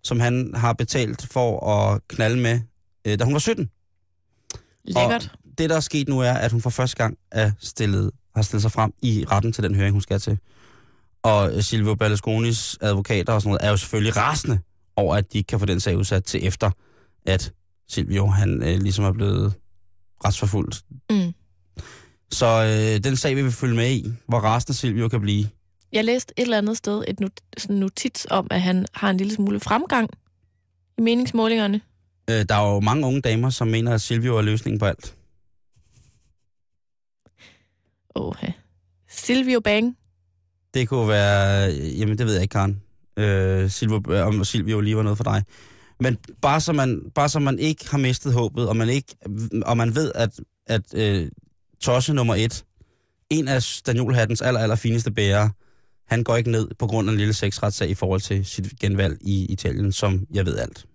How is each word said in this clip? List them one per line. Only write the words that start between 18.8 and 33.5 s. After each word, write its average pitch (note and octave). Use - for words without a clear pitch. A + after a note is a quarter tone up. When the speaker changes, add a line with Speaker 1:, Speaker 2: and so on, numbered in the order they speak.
Speaker 1:
er F#2+
blevet G2+
retsforfulgt. G2+
Speaker 2:
Mm. F3+
Speaker 1:
Så, -
øh, A2
den C3+
sag C3+
vil C3+
vi B2+
følge A#2
med A#2+
i, A2+
hvor A#2+
rasende A#2
Silvio A#2
kan A2+
blive. G#2
Speaker 2:
Jeg A3
læste A#3+
et B3
eller A#3
andet G#3
sted G#3
et G3
not-, F#3+
sådan -
notits -
om, -
at F3+
han F#3
har G3+
en F#3
lille G3
smule G3+
fremgang A#3+
i A#3
meningsmålingerne. A3+
Speaker 1:
Øh, A2+
der G#2+
er G#2
jo G2+
mange B2+
unge C3
damer, A#2
som A#2+